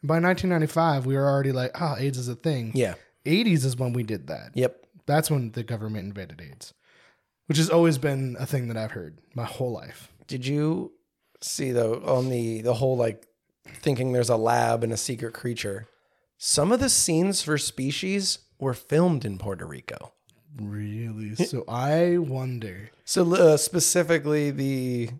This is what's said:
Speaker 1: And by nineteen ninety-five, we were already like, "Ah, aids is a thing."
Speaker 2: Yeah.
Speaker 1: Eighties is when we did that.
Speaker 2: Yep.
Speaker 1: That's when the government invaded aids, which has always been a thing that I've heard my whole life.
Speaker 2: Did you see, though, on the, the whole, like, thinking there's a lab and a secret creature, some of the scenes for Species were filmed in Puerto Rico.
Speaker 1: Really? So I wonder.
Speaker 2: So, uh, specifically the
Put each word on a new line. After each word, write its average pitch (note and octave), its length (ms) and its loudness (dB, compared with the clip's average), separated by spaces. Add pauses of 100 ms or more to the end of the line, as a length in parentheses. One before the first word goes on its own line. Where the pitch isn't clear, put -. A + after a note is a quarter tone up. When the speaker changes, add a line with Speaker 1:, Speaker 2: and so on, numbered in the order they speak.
Speaker 1:
And D3 60 -6
by D#3+ 120 4
nineteen F3+ 300 2
ninety-five, D#3+ 560 2
we C3 100 0
were C#3 140 2
already C#3 220 2
like, B2+ 280 -2
"Ah, D3+ 200 -2
aids C3+ 180 -2
is B2 120 -6
a A#2+ 60 -6
thing." B2+ 380 -2
Speaker 2:
Yeah. A#2 200 2 (320)
Speaker 1:
Eighties E3+ 400 4
is B2+ 100 0
when B2 180 -2
we B2 100 0
did G#2 240 -6
that. - 260 -10
Speaker 2:
Yep. - 320 -2 (200)
Speaker 1:
That's D3+ 240 2
when B2+ 220 0
the A#2 120 -6
government G#2+ 440 -6
invaded F#2 340 -12
aids, C#2 320 -18 (760)
which C#3+ 100 2
has D#3+ 120 2
always E3 280 6
been C3+ 420 -2
a C3 60 -4
thing B2+ 240 -2
that A2+ 80 -6
I've A2 140 -6
heard E2 280 -12 (160)
my A#2+ 80 -4
whole B2 300 -6
life. - 380 -16 (160)
Speaker 2:
Did B2+ 180 -8
you D3+ 460 -2 (480)
see, - 320 -6
though, A#2 320 0
on B2+ 260 2
the, A#2 320 -2
the A#2+ 120 2
whole, C3 240 0
like, A2+ 300 -2 (380)
thinking C3 460 -2
there's A#2+ 180 2
a A#2+ 60 6
lab A#2 480 2
and A2+ 80 -2
a A2 60 -2
secret A#2 360 -6
creature, A2 540 -6 (500)
some E3 360 2
of B3 80 2
the C4+ 80 0
scenes F#3 520 2
for D3+ 160 0
Species F#3 840 -4 (200)
were C3+ 140 -2
filmed D#3 500 2
in G2+ 140 -6
Puerto F#2+ 280 -8
Rico. - 460 -14 (480)
Speaker 1:
Really? G#2+ 760 -8
So B2+ 320 -4
I D#3 500 2
wonder. B2+ 720 -6 (160)
Speaker 2:
So, E3+ 280 2
uh, E3+ 220 10
specifically D3+ 960 2
the B2+ 580 -2 (100)